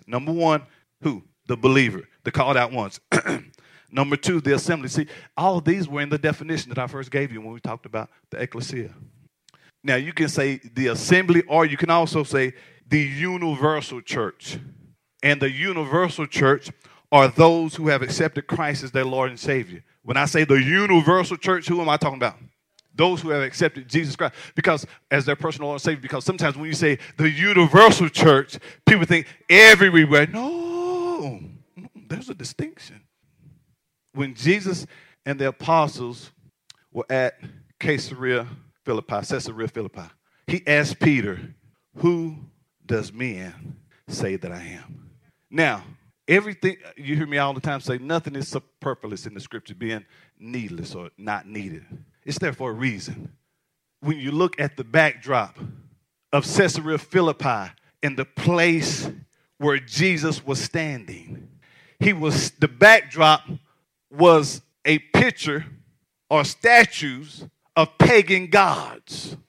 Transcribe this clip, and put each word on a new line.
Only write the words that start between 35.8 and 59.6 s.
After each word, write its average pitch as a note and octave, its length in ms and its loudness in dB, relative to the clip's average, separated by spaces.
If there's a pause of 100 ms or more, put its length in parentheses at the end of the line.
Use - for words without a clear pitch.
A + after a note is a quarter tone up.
were A#2+ 180 -10
at B2+ 300 -4 (400)
Caesarea B2+ 680 -4 (360)
Philippi, A2 420 -6
Caesarea A2+ 420 -8
Philippi, G2 420 -12 (360)
he F3 220 -6
asked D3 320 0
Peter, G2+ 560 0 (400)
"Who E3 420 -2 (480)
does G#2 260 -6
men G2+ 680 -12 (300)
say G2 280 -6
that F2 160 -12
I F2 100 -16
am?" - 480 -20 (400)
Now, C3 340 -2 (440)
everything, F#3+ 500 0 (180)
you C#3+ 200 -8
hear D3+ 120 -4
me D3 100 -4
all C#3 160 -2
the C3 80 -10
time C#3+ 180 -6
say, B2 180 -6
nothing D3 380 -6
is C#3+ 120 -10
superfluous B2 800 -12
in G#2+ 80 -16
the G2 60 -18
scripture - 360 -18
being A2 300 -10 (320)
needless G#2+ 580 -12
or F2 220 -16
not G#2 300 -10
needed. G2 380 -14 (400)
It's C#3+ 140 -10
there E3 120 -4
for B2+ 200 -10
a - 20 -10
reason. A2 580 -10 (720)
When D3+ 160 -4
you C#3 140 -8
look F3 280 -2
at D3 160 -6
the C3 80 -12
backdrop B2+ 720 -2 (760)
of C#3+ 120 0
Caesarea D#3 520 0
Philippi C#3+ 720 -2 (320)
and C3+ 140 -4
the C3+ 80 -6
place E3+ 840 0 (500)
where C#3+ 180 0